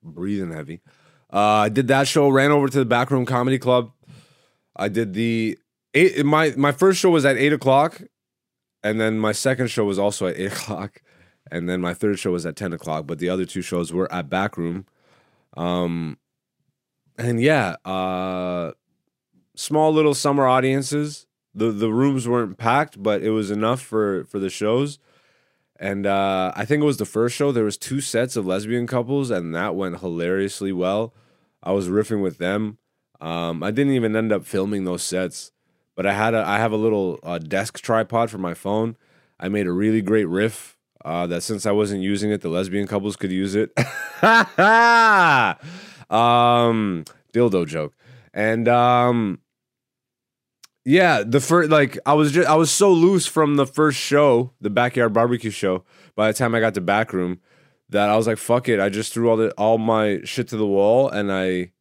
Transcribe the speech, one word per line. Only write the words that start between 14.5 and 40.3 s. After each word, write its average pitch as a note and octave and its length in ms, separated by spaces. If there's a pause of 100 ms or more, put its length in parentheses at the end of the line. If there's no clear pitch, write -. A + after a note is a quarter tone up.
Room. F2 300 (680)
Um, E2+ 600 (1000)
and A#2 240
yeah, B2 360 (100)
uh, F#2 840 (880)
small D#3 320
little D#3 220
summer C#3 340
audiences. C3+ 800 (260)
The, A2 180
the A2 200
rooms C3 360
weren't A#2 300
packed, A#2 460
but G#2 180
it A2 100
was G#2+ 200
enough A2 300
for, G#2 420
for - 160
the F#2+ 100
shows. B2+ 500 (800)
And, G2+ 280
uh, G2 500
I G#2+ 100
think D3 160
it D3+ 40
was C#3+ 120
the G#2+ 80
first A#2+ 300
show. C#3+ 160
There A#2 140
was G2+ 120
two - 220
sets B2+ 380
of G#2 80
lesbian G#2+ 420
couples, B2+ 420
and F2 240
that F2 220
went F2+ 240
hilariously F#2 720
well. F#2+ 420 (480)
I F2+ 120
was G2 160
riffing G#2+ 320
with F2+ 160
them. G#2 400 (420)
Um, E2+ 440
I G2 80
didn't C#3 220
even A2+ 220
end A2 160
up G2 140
filming G2 400
those F2 180
sets, F2+ 480 (440)
but F#2 100
I G2 80
had G#2+ 200
a, A2 140
I G2+ 120
have A2+ 120
a G#2+ 60
little, G#2+ 460
uh, E2+ 160
desk F2+ 400
tripod A2+ 520
for G#2+ 60
my F2+ 160
phone. A2 420 (440)
I F#2 100
made G2+ 180
a F2 40
really G#2+ 300
great G#2 260
riff, G2+ 500 (260)